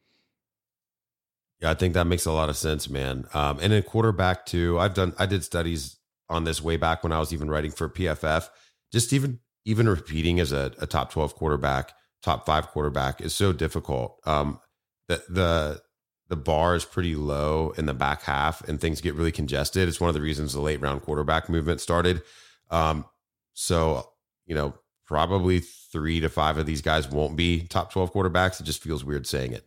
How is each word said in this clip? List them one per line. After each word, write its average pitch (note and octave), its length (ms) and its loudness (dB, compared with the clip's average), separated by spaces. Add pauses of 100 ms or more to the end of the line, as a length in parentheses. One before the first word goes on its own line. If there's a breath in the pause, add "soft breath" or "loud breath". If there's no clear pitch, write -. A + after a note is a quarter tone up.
(1600)
Yeah, D#2+ 120 2
I - 20 0
think F2+ 200 2
that F2 100 4
makes E2+ 200 2
a E2 60 0
lot D#2 200 2
of C#2+ 60 -4
sense, D#2 320 -2
man. C2+ 460 -4
Um, D2 260 0
and G2 120 4
in G#2 100 6
quarterback F#2+ 640 2
too, E2+ 320 2
I've F#2+ 160 2
done, F#2 240 0
I G2 80 2
did F#2 160 0
studies E2 540 -4 (320)
on E2 160 0
this D#2+ 180 -2
way E2 140 0
back D#2+ 260 0
when E2+ 80 0
I D#2+ 80 0
was D#2 140 -2
even D2+ 180 -4
writing D2+ 220 -2
for D#2+ 160 -4
P F#2 180 -4
F D#2 160 -2
F. D#2+ 260 0 (440 soft breath)
Just A#2 200 0
even, C3 280 0 (240)
even A2 240 4
repeating E2 500 2
as D2+ 140 0
a, C#2 260 -2
a - 80 -8
top C#2 240 -2
twelve D2+ 240 -2
quarterback, C#2 600 -2 (280)
top - 240 -2
five D#2 220 2
quarterback C#2 520 -2
is - 140 -6
so G2 180 2
difficult. D2+ 720 -4
Um, D2 360 0 (480)
the, E2+ 200 -2
the, E2+ 540 2 (460)
the F2 80 -4
bar D#2+ 400 2
is D#2+ 80 -2
pretty E2+ 320 -2
low D2+ 600 0
in D#2 100 -2
the D2 60 0
back C#2+ 300 -2
half D2 460 0
and D2+ 120 -4
things D#2 200 -2
get D#2 160 -4
really D#2+ 160 2
congested. D2+ 560 0
It's D#2 120 -2
one E2+ 80 4
of E2 60 2
the D2+ 60 -2
reasons D2+ 320 -2
the C#2+ 80 -4
late D2 200 -2
round C#2 220 -2
quarterback D2+ 460 0
movement E2 320 0
started. F2 420 2 (480 soft breath)
Um, D#2+ 340 2 (480)
so, D#2+ 600 0 (340)
you E2 80 -6
know, D2 200 -2 (320)
probably F2+ 520 2
three D#2+ 600 -4
to D#2 80 2
five D#2 280 0
of D2+ 100 -2
these D2 160 -4
guys D#2 260 0
won't D2 260 -2
be E2+ 320 2
top F2+ 240 -4
twelve F#2 220 -2
quarterbacks. F#2 480 0
It D#2 40 -12
just D2+ 160 -6
feels D2 240 -6
weird C#2+ 220 -4
saying B1+ 280 -4
it. A1 120 -12